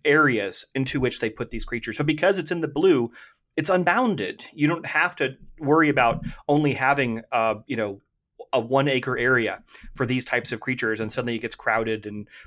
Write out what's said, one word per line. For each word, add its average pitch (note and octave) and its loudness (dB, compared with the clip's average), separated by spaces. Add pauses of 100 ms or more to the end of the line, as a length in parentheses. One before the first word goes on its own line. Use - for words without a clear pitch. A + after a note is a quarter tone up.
areas C3 2
into C3+ -2
which B2 -2
they A2+ -2
put - -8
these A2+ -8
creatures. A#2 -8
But F3 -2
because E3 2
it's D#3+ -4
in E3+ -2
the D3+ -2
blue, C3+ 4 (460)
it's F3+ -2
unbounded. F#3 0
You D3 2
don't E3 -2
have E3+ -2
to C3 -2 (200)
worry D#3 4
about B2+ 2 (200)
only D3 2
having, C3 0 (100)
uh, A2+ 2 (120)
you B2+ -4
know, G#2 -4 (500)
a B2+ 2
one C3+ 2
acre C3 -2
area A#2+ 0 (320)
for C3 -2
these B2 -2
types A#2+ -4
of A2+ -8
creatures, A2+ -4
and G#2+ -6
suddenly A#2+ -6
it A2 -6
gets A2+ -8
crowded, A2 -2
and G#2 -12 (180)